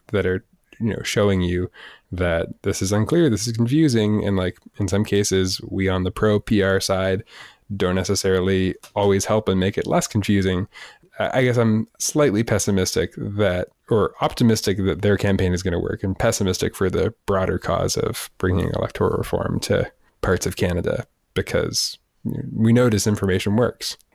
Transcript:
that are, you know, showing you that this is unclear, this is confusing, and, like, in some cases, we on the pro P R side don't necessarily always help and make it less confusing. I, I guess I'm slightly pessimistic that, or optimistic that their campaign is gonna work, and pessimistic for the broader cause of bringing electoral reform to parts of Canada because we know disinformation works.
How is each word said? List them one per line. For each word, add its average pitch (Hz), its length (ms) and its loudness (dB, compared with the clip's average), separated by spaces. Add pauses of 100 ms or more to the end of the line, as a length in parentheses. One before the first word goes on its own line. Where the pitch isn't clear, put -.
(120)
that 98 140 0
are, 92 180 -2 (340)
you 113 120 -2
know, - 120 -6
showing 101 380 2
you 90 300 -2 (420)
that 87 360 -2 (120)
this 98 220 -4
is 95 100 0
unclear, 135 380 2
this 107 160 -2
is 117 100 -4
confusing, 117 680 2
and, 101 140 0
like, 90 220 -2 (200)
in 101 80 -2
some 101 160 0
cases, 95 640 0
we 95 220 -2
on 92 140 0
the 90 80 -2
pro 104 280 2
P 104 220 2
R 95 180 2
side 95 460 0 (520)
don't 92 180 0
necessarily 95 800 0 (220)
always 101 300 2
help 110 200 0
and 95 140 2
make 95 160 0
it - 100 -4
less - 200 0
confusing. 98 600 0 (520)
I, 113 220 0
I 127 40 2
guess 123 140 2
I'm 110 280 2 (120)
slightly 117 440 2
pessimistic 95 760 0
that, 101 500 -2 (220)
or 104 320 2
optimistic 110 640 2
that 90 160 0
their 101 160 4
campaign 95 340 2
is 90 100 -2
gonna 90 160 -2
work, - 240 -4
and 95 160 -4
pessimistic 95 560 0
for 98 140 -2
the 87 240 0 (140)
broader 95 320 0
cause - 400 -2
of - 400 -6
bringing 87 320 0
electoral - 480 -2
reform - 420 -2
to 95 320 -2 (300)
parts 92 240 0
of 90 100 -4
Canada - 480 -2 (300)
because - 640 -4 (260)
we - 480 0
know 123 160 6
disinformation 101 720 0
works. - 400 -2 (160)